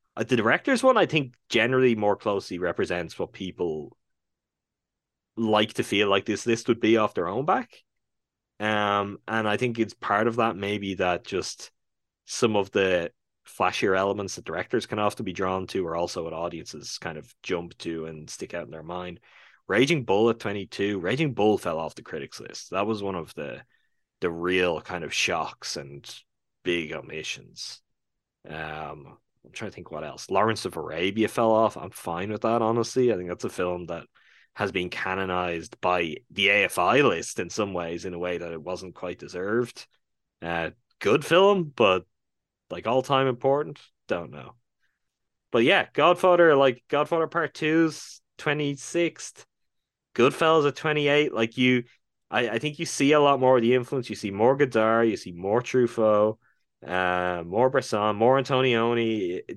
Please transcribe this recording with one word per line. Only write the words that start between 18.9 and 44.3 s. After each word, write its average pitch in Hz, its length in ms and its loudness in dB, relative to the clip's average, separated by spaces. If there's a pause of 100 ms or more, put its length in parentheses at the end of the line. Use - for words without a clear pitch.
Raging 135 380 2
Bull 110 260 4
at 113 80 -4
twenty-two. 101 600 -4
Raging 123 360 -2
Bull 104 240 4
fell 82 180 -4
off 80 160 -6
the - 80 -16
critics - 380 -12
list. - 320 -16
That 98 160 -2
was 107 160 -4
one 98 100 -4
of 82 220 -8
the, 67 260 -10 (600)
the 87 100 0
real 87 500 0
kind 87 220 -8
of 76 100 -8
shocks - 640 -4
and 71 260 -14 (600)
big 85 300 -2
omissions. - 840 -12 (720)
Um, 78 680 -12 (280)
I'm - 60 -20
trying 104 180 -12
to - 60 -16
think - 160 -18
what 78 120 -8
else. - 280 -12
Lawrence 104 340 2
of 87 120 -8
Arabia 92 500 -2
fell 113 240 2
off. 110 260 4
I'm - 140 -12
fine 92 400 -8
with 107 100 -8
that, 117 220 0
honestly. 117 500 2
I 95 40 -2
think 90 120 -8
that's 90 140 -8
a 107 60 -6
film 90 360 -4
that 82 200 -10 (480)
has 104 180 -4
been 90 180 -4
canonized 90 920 -4
by 90 340 0 (160)
the 98 180 2
A 101 140 4
F 92 160 -2
I 104 220 4
list 95 360 0
in 92 100 -4
some 101 260 -4
ways, 87 320 -6
in 90 100 -8
a - 20 -8
way 87 220 -4
that 82 140 -10
it 82 60 -10
wasn't 90 360 -10
quite 87 240 -10
deserved. 98 640 -4 (560)
Uh, 82 300 -4 (260)
good 131 260 2
film, 185 520 4
but, 92 300 4 (640)
like, 85 160 -8
all-time 131 400 2
important? 139 520 -2 (280)
Don't 85 240 -6